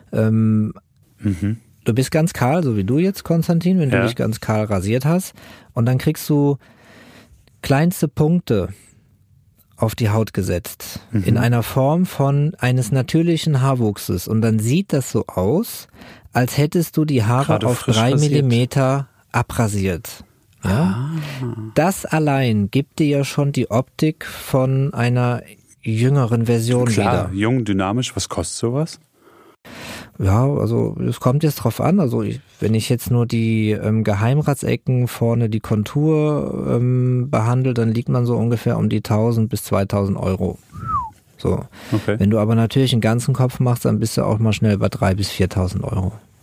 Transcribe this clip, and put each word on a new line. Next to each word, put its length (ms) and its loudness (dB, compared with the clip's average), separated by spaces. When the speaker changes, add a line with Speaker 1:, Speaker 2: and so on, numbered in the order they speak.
Speaker 1:
ähm, 640 2
Speaker 2:
Mhm. 380 -2
Speaker 1:
du 80 2
bist 180 0
ganz 220 0
kahl, 300 0
so 140 0
wie 60 0
du 140 0
jetzt, 260 0
Konstantin, 560 2
wenn 120 2
du 60 2
Speaker 2:
Ja. 80 2
Speaker 1:
dich 100 -2
ganz 240 -2
kahl 260 0
rasiert 400 0
hast. 280 0
Und 120 0
dann 120 2
kriegst 320 -2
du 280 2
kleinste 460 2
Punkte 640 0
auf 180 -2
die 140 0
Haut 240 0
gesetzt. 640 -6
Speaker 2:
Mhm. 120 0
Speaker 1:
In 140 2
einer 260 2
Form 420 2
von 540 0
eines 320 0
natürlichen 720 0
Haarwuchses. 640 0
Und 140 0
dann 180 2
sieht 340 0
das 180 -2
so 160 0
aus, 600 -2
als 260 0
hättest 400 0
du 80 2
die 180 2
Haare 220 2
Speaker 2:
Gerade 220 0
Speaker 1:
auf 120 0
Speaker 2:
frisch 180 0
Speaker 1:
drei 160 4
Speaker 2:
rasiert. 180 2
Speaker 1:
Millimeter 760 2
abrasiert. 920 -2
Ja? 480 0
Speaker 2:
Ah. 0 -
Speaker 1:
Das 300 0
allein 640 2
gibt 280 -2
dir 80 2
ja 160 2
schon 280 0
die 200 -2
Optik 540 -2
von 680 -2
einer 480 0
jüngeren 640 2
Version 400 2
Speaker 2:
Klar, 460 2
Speaker 1:
wieder. 60 -4
Speaker 2:
jung, 280 0
dynamisch, 500 -2
was 140 -4
kostet 280 -6
sowas? 420 -4
Speaker 1:
Ja, 260 2
also 500 0
es 140 -4
kommt 240 2
jetzt 120 0
drauf 260 -2
an. 180 2
Also 220 0
ich, 180 -4
wenn 160 0
ich 120 0
jetzt 240 -2
nur 140 2
die, 460 0
ähm, 320 0
Geheimratsecken 1040 0
vorne, 420 0
die 100 -2
Kontur, 1080 0
ähm, 640 0
behandle, 420 2
dann 200 2
liegt 160 -2
man 160 2
so 120 0
ungefähr 400 0
um 120 0
die 120 0
tausend 480 2
bis 140 -4
zweitausend 540 0
Euro. 420 -2
So. 280 -4
Speaker 2:
Okay. 280 -2
Speaker 1:
Wenn 100 4
du 100 2
aber 160 2
natürlich 380 2
einen 80 2
ganzen 320 0
Kopf 260 0
machst, 260 0
dann 140 2
bist 160 -2
du 80 0
auch 160 0
mal 140 2
schnell 240 2
bei 120 0
drei 260 0
bis 140 -4
viertausend 540 -2
Euro. 300 -2